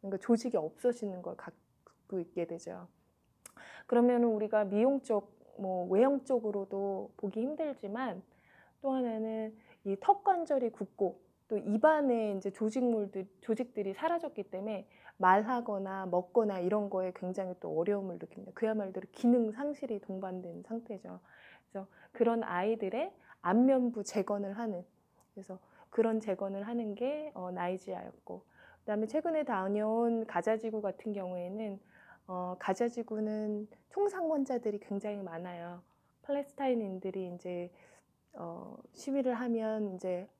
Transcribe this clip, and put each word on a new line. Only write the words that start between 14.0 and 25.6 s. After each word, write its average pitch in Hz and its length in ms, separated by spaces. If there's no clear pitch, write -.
때문에 196 420
말하거나 196 880
먹거나 185 540
이런 202 300
거에 185 240
굉장히 185 460
또 156 160
어려움을 190 420
느낍니다. 185 360
그야말로 214 380
기능 240 400
상실이 269 480
동반된 185 640
상태죠. 196 580
그래서 190 220
그런 233 300
아이들의 220 720
안면부 240 640
재건을 202 500
하는, 208 300
그래서 190 240